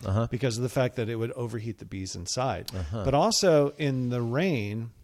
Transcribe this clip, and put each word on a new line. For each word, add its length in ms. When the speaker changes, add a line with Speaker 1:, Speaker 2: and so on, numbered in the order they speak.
Speaker 1:
yeah. 60
Uh-huh. 220
Speaker 2:
Because 260
of 60
the 60
fact 280
that 120
it 80
would 160
overheat 460
the 60
bees 320
inside. 580
Speaker 1:
Uh-huh. 300
Speaker 2:
But 100
also 640
in 300
the 140
rain, 680